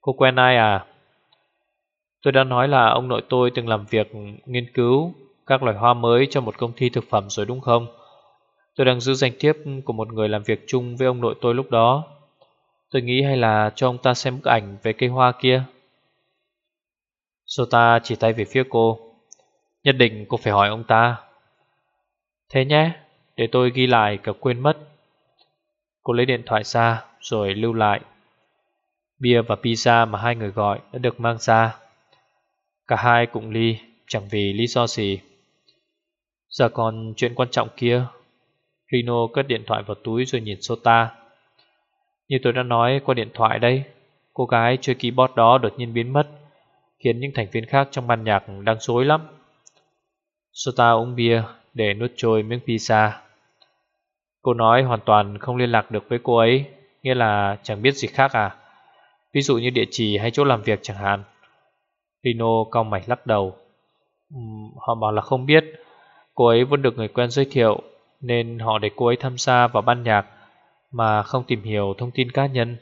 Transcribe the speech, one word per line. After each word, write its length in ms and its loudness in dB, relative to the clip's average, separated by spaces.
"Cô 120 -4
quen 240 2
ai 200 4
à?" 300 2
"Tôi 100 0
đã 120 4
nói 240 0
là 200 4
ông 200 0
nội 200 -2
tôi 260 2
từng 140 -6
làm 160 -2
việc 280 -2
nghiên 280 -8
cứu 400 0
các 160 0
loài 140 0
hoa 180 4
mới 360 2
cho 100 -2
một 180 -10
công 140 -6
ty 160 -2
thực 220 -4
phẩm 200 -2
rồi 160 -6
đúng 140 -10
không? 260 0
Tôi 80 2
đang 160 2
giữ 140 0
danh 260 0
thiếp 160 2
của 80 -8
một 200 -8
người 160 -2
làm 140 -4
việc 240 -4
chung 300 -4
với 100 0
ông 140 0
nội 200 -2
tôi 140 0
lúc 160 -4
đó. 340 4
Tôi 120 -2
nghĩ 200 0
hay 140 0
là 380 2
cho 140 0
ông 100 -4
ta 160 2
xem 220 -6
bức 80 -14
ảnh 380 0
về 100 -2
cây 160 -2
hoa 240 2
kia." 300 2
Sota 520 2
chỉ 180 -6
tay 160 2
về 120 -4
phía 240 -2
cô. 300 2
"Nhất 80 4
định 360 2
cô 80 -6
phải 160 -2
hỏi 160 4
ông 160 -6
ta." 320 2
"Thế 120 0
nhé, 280 2
để 160 -2
tôi 180 2
ghi 160 0
lại 360 2
cả 180 -6
quên 200 -2
mất." 180 0
Cô 100 -4
lấy 140 2
điện 200 -2
thoại 180 -2
ra 400 0
rồi 340 -4
lưu 180 -2
lại. 280 0
Bia 220 4
và 200 -2
pizza 460 2
mà 100 -6
hai 180 -2
người 140 -6
gọi 300 -2
đã 60 -12
được 220 -4
mang 180 -2
ra. 380 2
Cả 100 0
hai 300 4
cùng 240 -10
ly, 280 0
chẳng 220 -6
vì 220 -2
lý 140 -2
do 200 0
gì. 340 -4
"Giờ 200 0
còn 480 -6
chuyện 180 -2
quan 160 -2
trọng 260 -4
kia." 280 0
Rino 340 0
cất 200 -4
điện 200 -4
thoại 160 -4
vào 120 -8
túi 200 -2
rồi 160 -4
nhìn 220 -12
Sota. 520 0
"Như 140 -2
tôi 100 2
đã 100 -2
nói 420 2
qua 100 0
điện 200 -4
thoại 240 0
đấy, 260 2
cô 140 -2
gái 340 2
chơi 140 -2
keyboard 400 0
đó 240 6
đột 180 -2
nhiên 180 -10
biến 180 -4
mất, 160 0
khiến 160 0
những 140 -8
thành 180 -6
viên 140 -6
khác 240 0
trong 160 -10
ban 180 -2
nhạc 200 0
đang 160 -2
rối 240 0
lắm." 160 2
Sota 380 0
uống 240 0
bia 280 2
để 200 0
nuốt 220 -6
trôi 260 2
miếng 240 -6
pizza. 440 2
"Cô 120 0
nói 280 4
hoàn 180 -2
toàn 380 2
không 180 -8
liên 160 -2
lạc 180 0
được 180 -6
với 140 -2
cô 140 2
ấy, 280 4
nghĩa 120 -2
là 480 0
chẳng 200 -8
biết 100 4
gì 160 -6
khác 240 2
à? 240 -2
Ví 80 0
dụ 180 0
như 120 -2
địa 200 0
chỉ 280 -2
hay 120 -2
chỗ 140 0
làm 180 0
việc 200 -2
chẳng 140 -12
hạn?" 260 -2
Rino 500 0
cau 120 0
mày 220 -6
lắc 200 -6
đầu. 300 0
"Ừm, 360 -14
họ 80 -2
bảo 180 -2
là 100 -2
không 240 -4
biết. 180 4
Cô 120 4
ấy 180 6
vẫn 180 -2
được 140 0
người 120 -6
quen 220 -4
giới 200 0
thiệu, 320 2
nên 380 -4
họ 200 -2
để 180 -4
cô 100 0
ấy 100 2
tham 220 -8
gia 280 2
vào 160 0
ban 200 0
nhạc 240 0
mà 300 0
không 220 -6
tìm 180 -4
hiểu 360 -4
thông 120 -8
tin 220 -4
cá 140 0
nhân. 360 -4